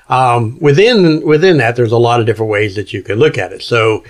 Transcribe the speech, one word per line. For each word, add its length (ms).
Um, 520
within, 680
within 320
that, 180
there's 160
a 60
lot 220
of 60
different 240
ways 260
that 160
you 100
can 160
look 200
at 140
it. 100
So, 480